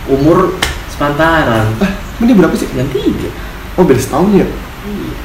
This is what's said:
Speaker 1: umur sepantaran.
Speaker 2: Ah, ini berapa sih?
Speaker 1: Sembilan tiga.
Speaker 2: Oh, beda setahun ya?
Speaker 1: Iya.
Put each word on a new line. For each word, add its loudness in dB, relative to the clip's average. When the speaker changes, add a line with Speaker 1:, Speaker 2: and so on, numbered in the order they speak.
Speaker 1:
umur 2
sepantaran. 0
Speaker 2:
Ah, 2
ini 4
berapa 6
sih? -2
Speaker 1:
Sembilan -2
tiga. -2
Speaker 2:
Oh, 4
beda 6
setahun 0
ya? 6
Speaker 1:
Iya. -8